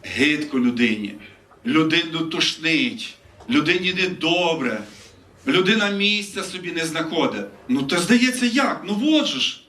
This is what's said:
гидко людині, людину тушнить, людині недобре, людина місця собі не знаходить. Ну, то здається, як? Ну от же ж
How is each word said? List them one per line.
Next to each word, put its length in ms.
гидко 560
людині, 540
людину 540
тушнить, 960
людині 440
недобре, 880
людина 420
місця 540
собі 280
не 140
знаходить. 600
Ну, 160
то 140
здається, 480
як? 420
Ну 140
от 240
же 140
ж 280